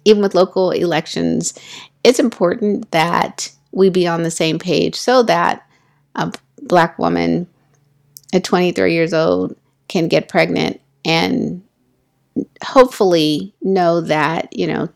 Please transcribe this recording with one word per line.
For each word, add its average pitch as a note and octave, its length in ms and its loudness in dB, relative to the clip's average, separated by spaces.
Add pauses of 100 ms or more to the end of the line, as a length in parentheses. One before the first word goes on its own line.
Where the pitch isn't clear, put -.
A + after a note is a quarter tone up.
even G#3 160 6
with F#3+ 120 0
local F#3 360 2
elections, E3 800 -2 (500)
it's B3+ 160 4
important G#3 720 -2
that E3+ 600 0 (200)
we F#3+ 180 4
be F3 160 2
on E3+ 160 -2
the E3 80 -2
same D#3+ 280 -2
page E3 380 0
so B3 280 2
that F3 420 0 (480)
a E3 180 -4 (300)
Black E3+ 360 2
woman E3+ 480 0 (840)
at F#3 100 2
twenty-three F3 520 0
years E3 180 0
old E3 420 0 (340)
can - 200 -2
get - 220 0
pregnant E3+ 500 -2 (240)
and E3+ 580 -2 (1000)
hopefully F#3 960 0
know F3 400 0
that, D#3+ 560 -2
you F3+ 100 -4
know D#3+ 300 -4